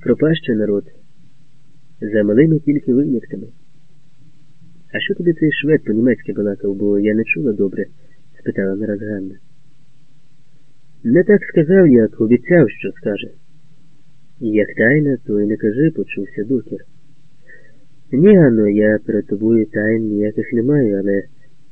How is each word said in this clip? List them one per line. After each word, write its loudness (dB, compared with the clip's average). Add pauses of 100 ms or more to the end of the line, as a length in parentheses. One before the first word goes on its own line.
пропаща 0
народ. 0 (1160)
За 0
малими 4
тільки 0
винятками». -2 (1500)
«А -4
що -4
тобі 0
цей 2
швед 2
по-німецьки 0
балакав, -2
бо 0
я 2
не 2
чула -2
добре?» -2 (540)
спитала -2
нараз -4
Ганна. -6 (1700)
«Не 4
так 4
сказав, 4
як 4
обіцяв, 4
що -8
скаже». -8 (1080)
«Як 2 (100)
тайна, 4
то 0
й 2
не 0
кажи», 2
почувся -8
докір. -4 (1300)
«Ні, 8
Ганно, 6
я 4
перед -2
тобою 2
тайн 0
ніяких -2
не 0
маю, 2
але -2 (480)